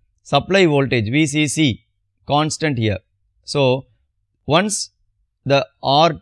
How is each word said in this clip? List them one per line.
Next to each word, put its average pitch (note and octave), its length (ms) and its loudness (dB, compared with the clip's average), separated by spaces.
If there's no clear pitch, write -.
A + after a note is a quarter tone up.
supply F3 440 2
voltage C3 440 0
V D3+ 160 2
C D3 220 -2
C C#3+ 360 -2
constant D3 520 -2
here. G#2+ 200 -2
So, C3+ 420 -2
once F#3+ 440 -2
the C#3 200 2
R D3+ 400 2